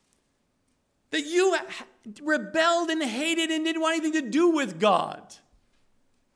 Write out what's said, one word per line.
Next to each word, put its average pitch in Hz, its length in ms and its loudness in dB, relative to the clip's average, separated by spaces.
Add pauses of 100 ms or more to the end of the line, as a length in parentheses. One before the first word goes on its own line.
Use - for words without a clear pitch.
(1120)
That 302 160 -4
you 349 320 2
ha-, 254 280 -10 (360)
rebelled 320 680 0
and 320 140 -2
hated 320 480 -2
and 320 160 -2
didn't 320 160 -2
want 320 140 0
anything 311 260 0
to 226 80 -8
do 330 180 4
with 247 320 0
God. - 540 0 (1000)